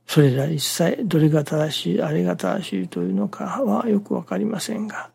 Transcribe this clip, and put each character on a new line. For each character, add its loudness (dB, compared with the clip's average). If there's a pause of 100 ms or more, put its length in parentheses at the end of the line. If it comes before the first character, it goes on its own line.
そ 4
れ 6
ら 0
一 -2
切、 0
ど 2
れ 6
が 4
正 0
し -2
い、 2
あ -2
れ 2
が 0
正 -2
し -2
い -6
と -6
い 0
う 0
の 0
か -6
は 0
よ 4
く -4
わ -2
か -4
り -2
ま -4
せ -6
ん -6
が、 -10